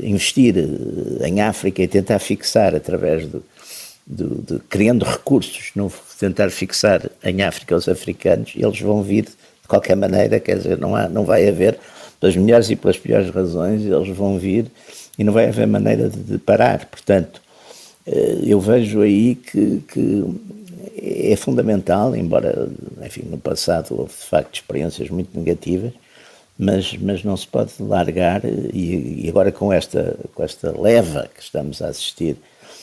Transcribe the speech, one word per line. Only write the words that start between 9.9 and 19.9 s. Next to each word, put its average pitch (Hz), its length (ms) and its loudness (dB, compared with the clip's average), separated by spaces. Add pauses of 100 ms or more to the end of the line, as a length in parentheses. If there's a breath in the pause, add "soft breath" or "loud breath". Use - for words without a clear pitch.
maneira, 101 420 2
quer 95 200 0
dizer, 92 200 -2
não 95 160 -2
há, 107 140 0
não 104 160 -2
vai 98 240 4
haver, 95 300 2 (420 loud breath)
pelas 90 160 4
melhores 110 340 6
e 101 60 0
pelas - 200 2
piores 101 340 0
razões, 92 520 -2
eles 95 260 0
vão 98 300 -2
vir 98 280 0 (520 loud breath)
e 104 60 0
não 104 80 4
vai 113 160 6
haver 113 180 2
maneira 107 420 2
de, 104 120 -6
de 98 180 -6
parar. 107 480 2
Portanto, - 560 0 (640 loud breath)
eh, - 380 0
eu 104 160 4
vejo 107 400 2
aí 107 340 4
que, - 540 0
que - 360 0 (1080)